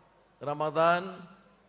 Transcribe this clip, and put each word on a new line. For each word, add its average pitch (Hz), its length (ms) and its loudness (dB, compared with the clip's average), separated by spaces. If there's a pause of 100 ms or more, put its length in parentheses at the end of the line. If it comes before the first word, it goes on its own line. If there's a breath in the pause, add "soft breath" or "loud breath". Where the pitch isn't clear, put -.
(360)
Ramadan 165 880 0 (440)